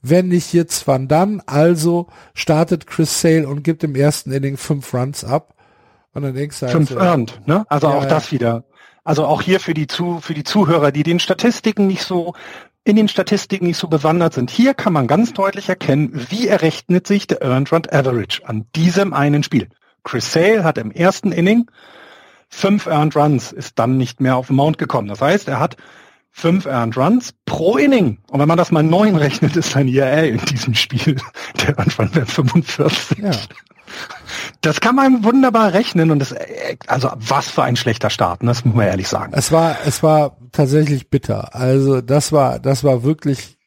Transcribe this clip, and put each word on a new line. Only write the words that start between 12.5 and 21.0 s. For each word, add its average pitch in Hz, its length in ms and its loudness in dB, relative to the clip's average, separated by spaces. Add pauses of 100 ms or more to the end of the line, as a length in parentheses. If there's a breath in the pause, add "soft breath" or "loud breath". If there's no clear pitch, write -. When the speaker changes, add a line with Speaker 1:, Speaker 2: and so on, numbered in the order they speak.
Speaker 2:
in 160 120 4
den 214 120 4
Statistiken 190 600 -2
nicht 170 100 -2
so 180 100 -6
bewandert 160 460 0
sind. 123 180 -4
Hier 262 220 2
kann 196 200 -2
man 135 140 0
ganz 214 260 2
deutlich 294 360 -4
erkennen, 143 600 -2
wie 220 180 -4
errechnet 175 600 0
sich 202 180 0
der - 180 -2
Earned 131 280 0
Run 165 200 2
Average 127 540 0
an 107 200 -6 (100)
diesem 175 380 2
einen 147 300 2
Spiel. - 260 -2 (340)
Chris - 300 -6
Sale 190 300 4
hat 160 140 0
im 110 140 -8
ersten 180 400 0